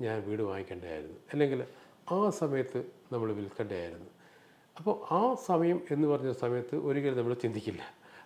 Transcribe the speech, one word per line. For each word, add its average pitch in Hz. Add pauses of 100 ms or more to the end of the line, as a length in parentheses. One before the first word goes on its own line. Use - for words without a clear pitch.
ഞാൻ 110
വീട് 107
വാങ്ങിക്കേണ്ടതായിരുന്നു, 87 (180)
അല്ലെങ്കിൽ 139 (480)
ആ 202
സമയത്ത് 135 (280)
നമ്മൾ 113
വിൽക്കേണ്ടതായിരുന്നു." 95 (680)
അപ്പോൾ -
ആ 220
സമയം 175 (100)
എന്ന് 151
പറഞ്ഞ 135
സമയത്ത് 123
ഒരിക്കലും 143
നമ്മൾ 120
ചിന്തിക്കില്ല, 107 (440)